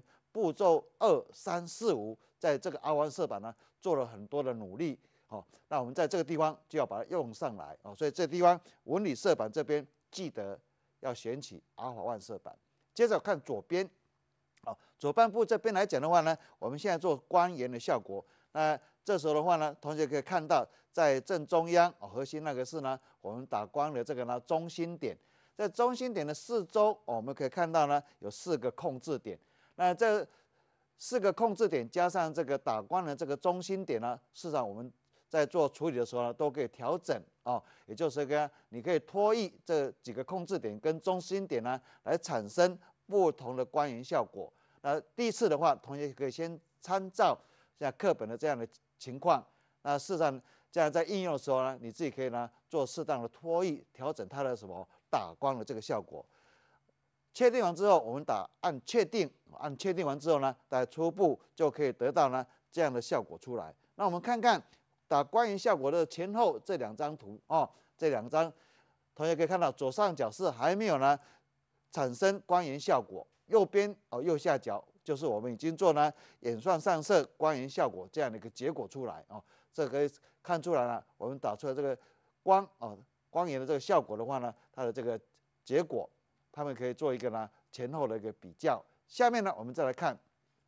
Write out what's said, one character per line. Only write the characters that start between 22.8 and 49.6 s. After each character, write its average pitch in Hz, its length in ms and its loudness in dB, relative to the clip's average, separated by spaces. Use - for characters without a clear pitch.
我 101 140 -10
们 127 120 -10
打 104 200 -4
光 143 280 -2
的 123 80 -2
这 131 140 -4
个 127 80 -4
呢 120 160 -4
中 165 300 -2
心 170 280 -6
点。 117 200 -6
在 208 120 -2
中 240 280 0
心 247 180 -6
点 165 120 -2
的 151 60 -4
四 214 340 -4
周、 214 260 4
哦， 117 100 -4
我 113 60 -4
们 131 120 -8
可 143 100 -6
以 131 60 0
看 170 220 -2
到 156 160 4
呢， 143 120 2
有 101 100 -8
四 165 260 -4
个 123 140 -2
控 131 320 -6
制 147 160 -4
点。 - 180 -10
那 180 180 2
这 208 320 4
四 247 200 -2
个 190 140 2
控 220 220 2
制 220 120 2
点 131 220 0
加 175 180 2
上 165 240 0
这 151 140 -2
个 139 100 0
打 117 240 -2
光 170 240 -2
的 147 120 -4
这 160 100 -6
个 139 100 -2
中 180 240 0
心 190 240 -4
点 131 160 -2
呢， 120 200 -6
事 175 140 -10
实 - 20 -6
上 127 160 0
我 101 40 -8
们 120 200 -12
在 156 160 4
做 147 240 2
处 156 220 -2
理 127 80 -2
的 120 80 0
时 123 100 -8
候 120 60 0
呢， 120 100 -2
都 147 200 0
可 143 100 -4
以 120 60 -2
调 139 280 -2
整， 139 240 -2
哦， 120 200 -2
也 104 80 -10
就 160 120 0
是 143 160 -2
说 147 260 0
你 117 140 -12
可 180 100 0
以 202 60 4
拖 208 340 2
曳 226 180 -2
这 147 240 0
几 120 100 -12
个 127 100 -6
控 180 220 -8
制 196 140 -4
点 107 200 -6
跟 160 220 -2
中 185 180 0
心 190 280 -4
点 120 160 -2
呢， 127 180 -4
来 143 120 0
产 123 320 -4
生 175 300 2
不 185 240 4
同 127 240 -8
的 127 100 -2
光 147 260 0
源 120 120 -10
效 131 200 0
果。 95 300 -10
那 143 160 0
第 233 100 0
一 226 60 0
次 220 180 2
的 147 80 4
话， 151 160 4
同 135 240 -8
学 147 160 -4
可 135 140 -4
以 - 20 0
先 165 300 -8
参 190 280 -2
照 180 260 2
一 151 40 -8
下 139 100 0
课 185 200 2
本 107 160 -6
的 117 80 -8
这 156 100 -2
样 143 80 2
的 117 120 -6
情 131 200 -12
况。 143 240 2